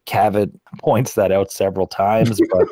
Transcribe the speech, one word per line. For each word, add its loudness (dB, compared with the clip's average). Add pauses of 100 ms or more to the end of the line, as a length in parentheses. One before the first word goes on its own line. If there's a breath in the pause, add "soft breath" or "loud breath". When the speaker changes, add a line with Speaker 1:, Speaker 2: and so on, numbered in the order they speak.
Speaker 1:
Cavett 0 (260)
points 0
that 2
out 0
several -2
times, 0
Speaker 2:
<laughs> -6
Speaker 1:
but, 2